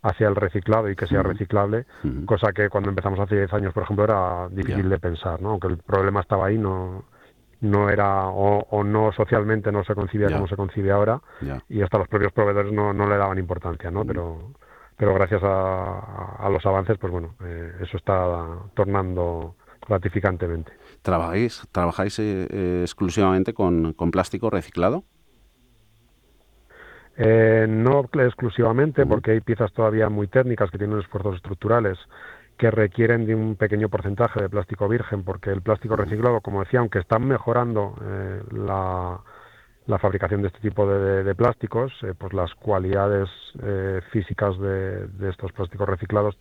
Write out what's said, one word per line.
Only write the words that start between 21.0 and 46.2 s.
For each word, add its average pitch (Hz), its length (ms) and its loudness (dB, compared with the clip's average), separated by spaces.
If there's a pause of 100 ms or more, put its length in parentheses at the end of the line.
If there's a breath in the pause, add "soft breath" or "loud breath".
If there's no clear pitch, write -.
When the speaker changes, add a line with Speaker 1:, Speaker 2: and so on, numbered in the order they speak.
Speaker 2:
¿Trabajáis, 90 680 0
trabajáis, 92 480 -2
eh, 101 300 -2
eh, 90 320 -2
exclusivamente 95 720 2
con, 85 400 2
con 85 180 -2
plástico 95 380 -2
reciclado? 101 560 -2 (2250 loud breath)
Speaker 1:
Eh, 113 460 6
no 127 360 4
cl-, 131 200 0
exclusivamente, 123 760 2
Speaker 2:
Ujú. 120 80 2
Speaker 1:
porque 107 220 2
hay 113 80 4
piezas 110 340 0
todavía 110 340 2
muy 104 200 -2
técnicas 120 420 2
que 98 80 -10
tienen 104 200 -2
esfuerzos 95 380 -4
estructurales 101 640 0 (580 loud breath)
que 113 140 4
requieren 113 560 2
de 110 80 0
un 110 220 0
pequeño 107 320 0
porcentaje 101 540 0
de 98 60 -2
plástico 101 380 -2
virgen, 104 380 -2
porque 92 260 -6
el 98 120 -2
plástico 107 320 0
Speaker 2:
Ujú. 104 100 0
Speaker 1:
reciclado, 110 360 0
como 101 200 -4
decía, 120 200 2
aunque 110 180 0
están 113 280 2
mejorando, 117 760 0
eh, 98 400 -8 (100)
la, 92 680 -4 (680 loud breath)
la 104 120 0
fabricación 98 440 0
de 98 60 0
este - 120 -10
tipo 101 260 0
de, 98 120 2
de, 98 260 0
de 98 100 0
plásticos, 117 580 0 (100)
eh, 95 140 -8
pues 92 160 -10
las 90 220 -2
cualidades, 98 720 0 (340)
eh, 95 380 -4 (120)
físicas 101 460 -2
de, 95 480 -4
de 95 240 -6
estos 92 220 -10
plásticos 95 360 -4
reciclados 104 520 0